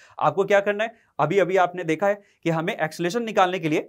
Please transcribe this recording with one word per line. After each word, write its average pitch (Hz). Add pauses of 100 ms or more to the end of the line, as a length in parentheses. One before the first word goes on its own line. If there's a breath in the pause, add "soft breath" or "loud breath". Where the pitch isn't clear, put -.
(180 soft breath)
आपको 151
क्या 196
करना 202
है, 226 (240 soft breath)
अभी 151
अभी 185
आपने 180
देखा 160
है 202 (220 soft breath)
कि 170
हमें 165
एक्सेलरेशन 170
निकालने 190
के 160
लिए 156